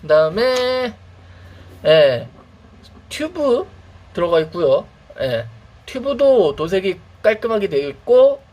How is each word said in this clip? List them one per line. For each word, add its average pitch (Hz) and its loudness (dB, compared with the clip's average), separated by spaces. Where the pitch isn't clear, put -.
그다음에, 233 0
예, 139 2
튜브 302 -4
들어가 170 0
있고요. 160 0
예, 120 -4
튜브도 247 0
도색이 185 -4
깔끔하게 214 -2
되어 143 -2
있고 262 2